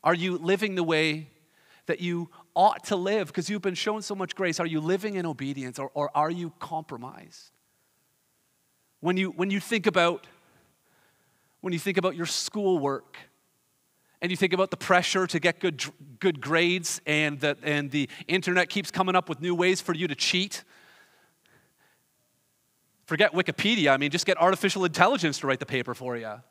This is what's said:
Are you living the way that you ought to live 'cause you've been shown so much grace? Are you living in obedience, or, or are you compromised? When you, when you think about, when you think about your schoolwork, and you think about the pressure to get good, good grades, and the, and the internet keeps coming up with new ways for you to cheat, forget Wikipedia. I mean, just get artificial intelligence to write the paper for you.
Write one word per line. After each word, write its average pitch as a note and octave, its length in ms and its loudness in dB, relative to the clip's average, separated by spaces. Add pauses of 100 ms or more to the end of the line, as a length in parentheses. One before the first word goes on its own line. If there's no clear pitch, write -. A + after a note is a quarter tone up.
Are E3 100 6
you F3+ 240 0
living F#3+ 380 0
the F3 80 0
way D#3 460 0 (580)
that - 120 -2
you F3 300 -4 (260)
ought F#3+ 300 4
to G#3 100 -2
live F#3+ 380 -2
'cause F#3 160 -4
you've G#3 140 -4
been F#3+ 100 -2
shown G#3+ 300 -4
so G#3 100 -8
much F#3+ 220 -6
grace? F3+ 240 -2
Are E3+ 80 0
you D#3 140 -2
living G3 340 -2
in F3 100 -2
obedience, C3+ 540 -6
or, C3+ 160 -6
or D3 200 -2
are D3+ 160 2
you E3+ 280 -6
compromised? C3 880 -12 (1500)
When F3+ 180 2
you, F#3+ 140 0
when F#3 180 -2
you G3 100 0
think A3 280 0
about, F3 400 2 (1300)
when F3+ 120 -2
you E3+ 60 -2
think F#3+ 180 -2
about F3+ 180 2
your E3+ 120 -4
schoolwork, E3+ 920 -2 (1040)
and F3+ 100 -2
you F3 60 -2
think F3+ 160 2
about F#3 180 2
the F3 60 -6
pressure F3+ 500 2
to E3 120 -2
get E3 200 2
good, D#3+ 240 -2 (360)
good E3+ 220 0
grades, E3+ 640 2
and D3+ 360 0
the, D3 200 0
and C#3+ 300 0
the C#3+ 180 0 (180)
internet F3+ 420 2
keeps G3 200 -4
coming F#3 240 0
up F3+ 160 2
with C#3+ 100 -6
new F3 140 0
ways F3+ 280 2
for F3+ 120 -4
you E3 140 -2
to C#3+ 80 -4
cheat, - 480 -2 (2500)
forget F#3+ 280 2
Wikipedia. F3 580 2
I C3+ 60 6
mean, C#3+ 120 0
just C#3+ 160 -2
get E3+ 160 2
artificial F#3 440 2
intelligence E3+ 540 2
to C#3+ 80 -4
write C3 120 0
the C3+ 60 -8
paper B2 280 -4
for B2 240 -8
you. A2 340 -10